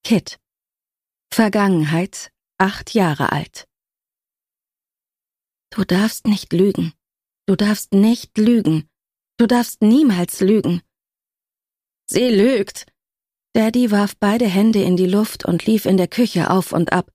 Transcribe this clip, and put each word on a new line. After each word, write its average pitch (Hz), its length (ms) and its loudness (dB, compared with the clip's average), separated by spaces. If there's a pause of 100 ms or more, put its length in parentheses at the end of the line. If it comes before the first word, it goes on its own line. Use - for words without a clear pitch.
Kit. - 340 -2 (920)
Vergangenheit, 190 960 -2 (280)
acht - 340 -4
Jahre 156 400 0
alt. - 340 -10 (2000)
Du 202 120 -6
darfst 202 440 -2
nicht 208 260 -2
lügen. 175 400 0 (540)
Du 190 100 0
darfst 208 380 -2
nicht 220 420 0
lügen. 214 500 0 (520)
Du 233 80 4
darfst 240 340 -2
niemals 214 600 2
lügen. 185 420 2 (1200)
Sie 247 240 0
lügt. 214 560 0 (720)
Daddy 226 360 2
warf 202 280 0
beide 220 280 0
Hände 202 360 2
in 180 160 0
die 185 80 2
Luft 202 400 -2
und 175 180 -2
lief 214 220 0
in 190 100 2
der 180 120 0
Küche 214 420 -2
auf 185 220 -2
und 170 200 -2
ab. 180 220 -4